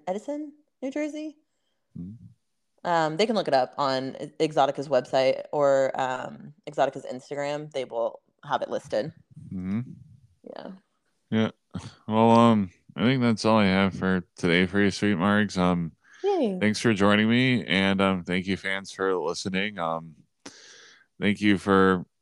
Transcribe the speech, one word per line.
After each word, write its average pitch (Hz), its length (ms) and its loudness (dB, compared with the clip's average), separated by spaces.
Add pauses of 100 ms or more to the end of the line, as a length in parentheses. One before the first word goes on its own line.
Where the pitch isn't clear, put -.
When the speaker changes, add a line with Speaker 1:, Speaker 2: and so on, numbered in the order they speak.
Speaker 1:
Edison, 285 460 -8 (300)
New 269 80 -6
Jersey? 302 460 -8 (640)
Speaker 2:
Mm-hmm. - 880 -16
Speaker 1:
Um, 160 280 0
they 196 100 2
can 226 80 -2
look 180 140 -2
it 143 60 0
up 127 240 2
on 135 380 -2 (220)
Exotica's 147 500 0
website 135 540 2 (100)
or, 139 380 2 (100)
um, 131 520 -6 (160)
Exotica's 139 360 -2
Instagram. 143 680 -8
They 135 120 -4
will 117 360 -6 (280)
have 135 140 -2
it - 80 -8
listed. 117 420 -4 (400)
Speaker 2:
Mm-hmm. 95 280 -4 (760)
Speaker 1:
Yeah. - 120 -16 (640)
Speaker 2:
Yeah. 110 200 0 (560)
Well, 110 240 4
um, 113 400 6 (240)
I - 80 -4
think 127 180 2
that's 117 240 0
all 110 140 4
I 101 80 4
have 95 280 2
for 92 280 0 (140)
today 90 300 2
for 98 140 0
you, 101 120 4
Sweet 104 260 0
Marks. 101 400 0
Um, 87 340 0 (300)
Speaker 1:
Yay. 320 380 0
Speaker 2:
thanks 147 180 0
for 117 160 2
joining 104 340 4
me, 123 360 2
and, 95 360 2
um, 95 240 2
thank 90 220 -2
you, 95 100 0
fans, 95 360 -2
for 95 240 0
listening. 95 640 -4
Um, 82 360 -6 (1040)
thank 101 200 0
you 101 180 4
for, 95 460 4 (180)